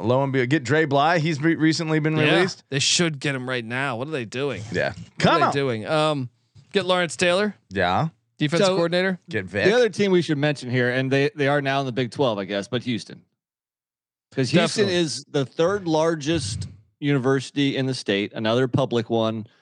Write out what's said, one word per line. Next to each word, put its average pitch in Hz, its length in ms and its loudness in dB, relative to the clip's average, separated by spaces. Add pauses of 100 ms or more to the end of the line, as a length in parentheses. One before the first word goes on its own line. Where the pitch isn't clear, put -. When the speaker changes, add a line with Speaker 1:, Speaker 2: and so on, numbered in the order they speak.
Speaker 1:
lo 123 220 2
and 135 80 -4
behold, 127 180 0
get 151 140 0
Dre 156 220 2
Bly. 151 340 2
He's 151 200 -2
re-, 160 140 2
recently 156 460 0
been 156 160 0
Speaker 2:
Yeah, 156 180 2
Speaker 1:
released. 190 340 -2
Speaker 2:
they 135 120 -2
should 156 400 0
get 143 140 -4
him 127 140 -6
right 127 160 -4
now. 127 320 -4
What 131 120 -6
are - 20 -10
they 139 140 -6
doing? 120 360 -6 (120)
Speaker 1:
Yeah. 78 160 0
Speaker 2:
What - 320 -12
Speaker 1:
Come 294 220 4
Speaker 2:
are 339 40 2
Speaker 1:
on. - 60 0
Speaker 2:
they - 80 0
doing? 113 260 -2
Um, 151 420 0 (440)
get 190 120 0
Lawrence 180 320 0
Taylor. 190 380 2 (160)
Speaker 1:
Yeah. 95 380 2 (300)
Speaker 2:
Defensive 170 280 2
Speaker 3:
So, 185 80 2
Speaker 2:
coordinator. 180 460 0 (100)
Speaker 1:
Get 107 160 -4
Vic. 98 180 -2
Speaker 3:
the - 80 6
other 240 160 4
team 202 220 0
we 180 100 4
should 160 160 -2
mention 143 320 -2
here, 123 220 2
and 131 220 -2
they, 139 240 2
they 143 100 0
are 143 160 2
now 139 180 0
in 135 60 -4
the 127 60 -6
Big 123 180 -2
twelve, 120 280 0
I 101 60 -4
guess, 98 220 -4
but 120 160 -4
Houston. - 400 -8 (1120)
'Cause 131 160 -2
Houston 170 360 2
Speaker 2:
Definitely. 185 160 0
Speaker 3:
is 135 280 -6
the 139 140 0
third 185 420 0
largest 160 800 0 (340)
university 139 760 0
in 135 100 -2
the 131 80 -2
state, 101 400 -2
another 117 320 2
public 120 440 0
one. 110 360 0 (160)